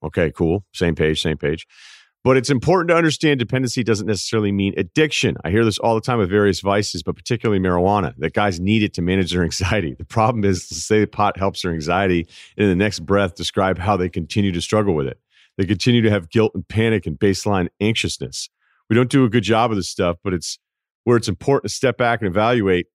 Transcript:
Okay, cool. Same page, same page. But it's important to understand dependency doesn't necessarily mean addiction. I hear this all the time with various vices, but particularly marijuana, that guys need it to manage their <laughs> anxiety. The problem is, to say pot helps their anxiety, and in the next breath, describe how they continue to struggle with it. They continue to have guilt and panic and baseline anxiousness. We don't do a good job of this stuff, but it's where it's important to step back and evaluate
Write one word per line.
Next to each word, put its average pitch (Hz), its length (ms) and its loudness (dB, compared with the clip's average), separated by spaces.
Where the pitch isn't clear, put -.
Okay, 78 280 -2
cool. 90 420 0
Same 85 220 0
page, 78 260 0
same 80 160 -2
page. 76 300 -4
But 131 100 6
it's 127 140 0
important 165 380 2
to 170 80 4
understand 151 420 2
dependency 123 460 -2
doesn't 107 240 -2
necessarily 104 420 -2
mean 98 260 0
addiction. 104 680 0
I 82 80 -4
hear 113 120 4
this 107 140 0
all 113 160 2
the 110 60 0
time 123 180 -2
with 95 100 2
various 101 320 2
vices, 101 440 -2
but 87 100 -6
particularly 107 480 -2
marijuana, 92 560 0
that 78 140 -4
guys 101 260 0
need 104 240 0
it 101 120 -2
to 92 80 -4
manage 92 280 0
their 90 140 0
<laughs> - 0 -
anxiety. 90 500 -2
The - 100 -14
problem 113 380 0
is, 95 240 -2
to - 80 -14
say 104 320 0
pot 104 320 -2
helps 95 240 -4
their 90 80 -2
anxiety, 87 560 0
and 104 80 2
in 101 40 4
the 92 160 4
next 85 220 -4
breath, 98 300 0
describe 92 420 -2
how 98 180 0
they 90 120 -2
continue 98 420 -2
to 85 100 -4
struggle 101 360 0
with 69 100 -2
it. - 140 -10
They 98 100 -2
continue 117 360 2
to 107 80 4
have 95 180 0
guilt 107 280 2
and - 100 -8
panic 110 400 0
and 78 100 -6
baseline 98 520 0
anxiousness. 92 720 -4
We 110 60 4
don't 123 120 4
do 135 160 4
a 110 60 2
good 113 140 2
job 113 260 2
of 107 60 -2
this 92 120 -4
stuff, 87 360 -2
but 92 100 -2
it's - 240 -6
where 120 120 4
it's 113 120 -2
important 107 420 0
to - 60 -8
step 123 200 0
back 117 260 0
and 104 60 -2
evaluate 98 680 2